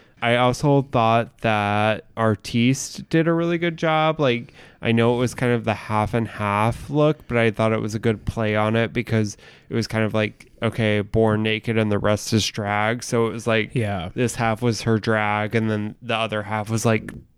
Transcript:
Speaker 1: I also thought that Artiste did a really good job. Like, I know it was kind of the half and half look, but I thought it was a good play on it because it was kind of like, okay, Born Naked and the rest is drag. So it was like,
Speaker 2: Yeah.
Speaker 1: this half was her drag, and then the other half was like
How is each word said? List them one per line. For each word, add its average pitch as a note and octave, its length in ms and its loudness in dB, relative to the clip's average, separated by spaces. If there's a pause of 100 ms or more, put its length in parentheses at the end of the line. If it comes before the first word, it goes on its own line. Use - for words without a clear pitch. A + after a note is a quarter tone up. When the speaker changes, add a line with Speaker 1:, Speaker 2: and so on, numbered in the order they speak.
(220)
Speaker 1:
I A#2+ 160 2
also C3 440 2 (100)
thought A2+ 480 2
that G#2 680 0 (120)
Artiste A#2 920 0
did D#3+ 180 2
a E3+ 60 2
really E3+ 240 0
good E3 200 -4
job. D#3 420 0
Like, A#2+ 340 0 (280)
I A#2 100 0
know A#2 240 4
it A#2+ 40 -4
was B2 160 0
kind B2 180 0
of A#2 120 -2
the A2 80 0
half G#2+ 400 -2
and A2+ 140 0
half G#2 600 -2
look, D3+ 380 0
but A#2+ 100 -2
I A2+ 140 2
thought A2 220 0
it A2+ 80 -2
was A2 140 -6
a A2 40 -2
good G#2+ 260 -2
play G#2+ 300 -2
on G#2+ 200 2
it A2+ 160 0
because A2 460 -2 (320)
it - 60 -6
was A2+ 120 -2
kind A2 160 -2
of G#2+ 100 -2
like, G#2+ 380 -4 (120)
okay, G#2+ 380 0
Born G#2+ 420 2
Naked A2 340 -2
and G#2+ 140 2
the G2+ 80 2
rest G#2 340 0
is G#2+ 140 2
drag. G#2+ 560 -2
So A#2 240 0
it - 60 -4
was A2+ 140 -10
like, A2 280 -2
Speaker 2:
Yeah. G2+ 400 -2
Speaker 1:
this A#2+ 200 -2
half A2+ 260 -2
was A#2+ 200 0
her A2+ 160 2
drag, G#2+ 580 0
and A2 140 0
then G#2+ 320 -4
the A#2 140 -4
other G#2+ 280 -2
half G#2+ 260 -4
was A2+ 160 -2
like A2+ 260 0 (260)